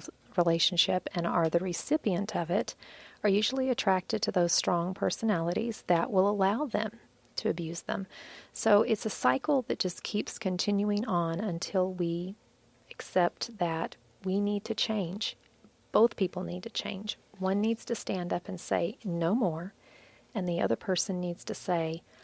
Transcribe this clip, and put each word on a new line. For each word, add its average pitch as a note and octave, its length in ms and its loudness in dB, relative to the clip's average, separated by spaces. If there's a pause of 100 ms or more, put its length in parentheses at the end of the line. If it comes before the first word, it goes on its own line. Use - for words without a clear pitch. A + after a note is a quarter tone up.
(360)
relationship E3+ 800 2
and E3+ 120 -2
are E3 220 4
the E3 100 2
recipient F#3 800 0
of E3+ 140 -2
it G#3+ 240 0 (480)
are G#3 80 4
usually C4 400 2
attracted G3 500 0
to - 100 0
those F3 220 4
strong F3 400 2
personalities F#3+ 920 0
that E3+ 240 2
will F#3+ 180 4
allow G#3 380 2
them - 240 -2 (440)
to - 140 -2
abuse E3 320 -2
them. G3 260 -4 (460)
So G#3+ 300 4
it's A3 240 0
a G#3 40 0
cycle C4 580 2
that - 100 -2
just - 240 -4
keeps - 360 -4
continuing G#3 680 0
on E3+ 340 0
until F#3 500 0
we F3 440 -2 (560)
accept - 640 0
that E3 400 -2 (260)
we F#3+ 160 0
need G3+ 280 0
to G#3+ 80 -4
change. G#3 600 -2 (560)
Both A3+ 260 4
people F3+ 260 -2
need F3 220 -6
to A3 40 -8
change. G3+ 480 -6 (220)
One F#3+ 240 0
needs A3 240 -2
to B3 80 -2
stand F3+ 400 -2
up F3+ 160 -4
and F#3 100 -8
say, F#3+ 420 0
"No E3+ 320 0
more," F3+ 380 0 (600)
and F#3 120 -2
the E3+ 140 0
other G#3+ 160 2
person F3+ 440 -2
needs F3 240 -4
to - 100 -6
say, E3 480 -2 (220)